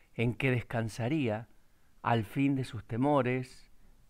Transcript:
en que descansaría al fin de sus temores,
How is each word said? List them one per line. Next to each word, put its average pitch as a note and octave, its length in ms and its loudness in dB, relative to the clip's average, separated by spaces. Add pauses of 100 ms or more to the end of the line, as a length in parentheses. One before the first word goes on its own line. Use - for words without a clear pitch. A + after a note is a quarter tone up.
(160)
en A#2 200 0
que C3+ 160 2
descansaría A#2 960 -2 (540)
al A#2 200 2
fin C#3 320 0
de C3 80 -2
sus A2 220 -10
temores, B2+ 840 0 (400)